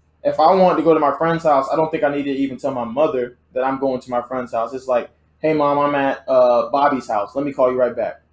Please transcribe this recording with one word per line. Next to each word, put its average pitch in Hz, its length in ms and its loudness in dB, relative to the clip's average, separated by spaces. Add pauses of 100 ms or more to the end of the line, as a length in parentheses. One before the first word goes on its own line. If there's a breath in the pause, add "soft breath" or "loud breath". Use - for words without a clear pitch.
(240)
if 143 160 -2
I 165 140 6
wanted 180 240 4
to 156 60 -2
go 160 100 6
to 156 60 4
my 139 180 2
friend's 165 260 -2
house, 139 280 2
I 147 40 0
don't 156 160 0
think 151 120 -2
I 143 60 0
need 143 140 -4
to 143 80 -4
even 135 260 -4
tell 135 160 -4
my 123 100 -4
mother 123 540 -2 (160)
that 127 100 -2
I'm 135 160 -2
going 131 220 -2
to 127 80 -20
my 123 120 -2
friend's 123 300 -8
house. 117 220 -4
It's 127 140 -10
like, 123 220 0 (300)
"Hey, 156 140 0
Mom, 143 260 0
I'm 143 160 0
at, 139 320 -2
uh, 123 420 4
Bobby's 139 380 0
house. 104 280 -4
Let 143 100 -4
me 139 80 -6
call 127 180 2
you 127 60 -4
right 123 180 0
back." 107 260 -6 (120)